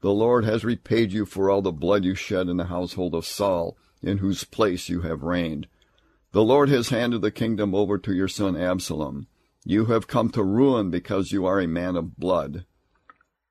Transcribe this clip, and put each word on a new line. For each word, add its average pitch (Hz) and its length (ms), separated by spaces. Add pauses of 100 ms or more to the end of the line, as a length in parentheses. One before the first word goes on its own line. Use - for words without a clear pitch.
The 98 100
Lord 117 320
has 110 220
repaid 113 480
you 107 120
for 95 240
all 98 120
the 92 100
blood 87 320
you 92 120
shed 92 340
in 87 80
the 87 80
household 87 500
of 82 100
Saul, 92 520 (240)
in 98 160
whose 95 260
place - 460
you 87 100
have 82 240
reigned. 82 460 (640)
The 104 100
Lord 139 240
has 123 220
handed 120 320
the 104 100
kingdom 107 420
over 101 240
to 95 160
your 95 140
son 95 300
Absalom. 78 680 (360)
You 107 220
have 113 220
come 117 240
to 110 120
ruin 110 480
because 90 400
you 95 140
are 95 160
a 87 40
man 87 300
of 80 220
blood.' 85 480 (840)